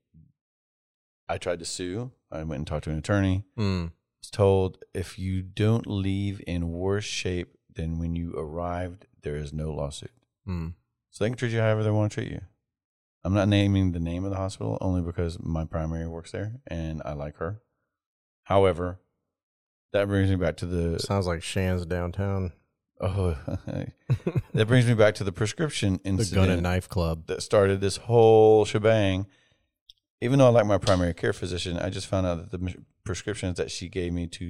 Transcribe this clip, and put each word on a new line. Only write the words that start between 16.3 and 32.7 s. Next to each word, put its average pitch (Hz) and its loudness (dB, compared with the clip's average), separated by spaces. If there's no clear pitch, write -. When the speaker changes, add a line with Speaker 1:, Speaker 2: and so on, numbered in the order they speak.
Speaker 1:
there 104 -8
and 80 -6
I 71 -8
like 71 -10
her. 98 -8
However, 90 2
that 101 2
brings 98 2
me 95 2
back 85 0
to 90 -6
the 85 -2
Speaker 2:
Sounds 98 0
like 85 -2
Shan's 92 -2
downtown. 90 -2
Speaker 1:
Oh, 92 0
<laughs> - -4
that 110 2
brings 123 6
me 123 4
back 107 6
to - -6
the 92 -2
prescription 107 0
Speaker 2:
The 90 0
gun - -14
and 92 2
Speaker 1:
incident 92 4
Speaker 2:
knife 90 0
club. 80 0
Speaker 1:
that - -4
started 98 4
this 98 0
whole 110 8
shebang. 101 2
Even 127 2
though 131 8
I - 8
like 113 6
my 101 4
primary 87 2
care 110 -2
physician, 90 -6
I 90 -4
just 95 -8
found 95 0
out 87 -2
that 82 -14
the 90 -4
m-, - -12